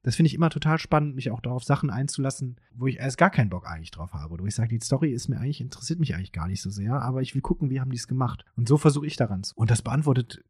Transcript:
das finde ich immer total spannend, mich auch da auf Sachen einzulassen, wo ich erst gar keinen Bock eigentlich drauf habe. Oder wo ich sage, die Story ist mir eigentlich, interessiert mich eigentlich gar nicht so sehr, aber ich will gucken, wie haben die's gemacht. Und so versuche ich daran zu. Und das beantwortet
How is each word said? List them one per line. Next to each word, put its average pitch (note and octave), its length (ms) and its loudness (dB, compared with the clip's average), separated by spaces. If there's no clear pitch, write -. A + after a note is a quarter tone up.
das B2 120 2
finde E3 100 6
ich - 60 4
immer E3 160 4
total D#3 300 2
spannend, D3 360 2
mich C3 160 -4
auch A#2 80 -4
da A#2+ 120 -4
auf B2+ 120 -4
Sachen C#3 260 2
einzulassen, C3+ 680 -2
wo A#2+ 120 -2
ich C3 100 -2
erst C3 200 -4
gar F3+ 120 6
keinen A#2 200 4
Bock F2 160 -6
eigentlich D#2+ 260 -10
drauf E2 200 -10
habe. D#2 220 -10
Oder E2+ 100 -8
wo F#2+ 40 -2
ich G#2 80 -4
sage, A2+ 120 0
die A2+ 160 -2
Story C#3 280 0
ist A#2+ 180 -4
mir B2+ 100 0
eigentlich, C#3 220 -4
interessiert E3 400 -8
mich C3 120 0
eigentlich F2+ 200 -6
gar E2+ 160 -4
nicht G2 120 -4
so - 80 -6
sehr, G#2 320 -2
aber B2+ 200 -2
ich B2+ 140 -6
will C#3 60 0
gucken, - 280 0
wie C3 100 -2
haben C3 120 -2
die's A#2+ 180 -6
gemacht. B2+ 340 -2
Und A#2+ 100 0
so C#3 100 8
versuche D3 280 4
ich D3+ 100 -6
daran G2+ 280 0
zu. - 120 -10
Und A2+ 160 2
das A2+ 100 4
beantwortet C3 680 0